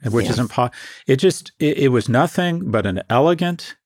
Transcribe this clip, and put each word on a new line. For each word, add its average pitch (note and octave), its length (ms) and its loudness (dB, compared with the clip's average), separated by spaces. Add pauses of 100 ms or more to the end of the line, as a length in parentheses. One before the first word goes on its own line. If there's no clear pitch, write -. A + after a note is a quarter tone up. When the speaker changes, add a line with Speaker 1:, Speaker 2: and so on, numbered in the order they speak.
Speaker 1:
which A#2 200 0
is A#2 80 -2
Speaker 2:
Yeah. B2 80 0
Speaker 1:
impo-, B2 260 -2 (340)
it C3 120 4
just, - 420 0
it, D3 200 0
it C#3 100 4
was A#2+ 180 2
nothing E3+ 640 0
but G#2+ 140 0
an F#2+ 240 -2
elegant E3+ 640 0 (100)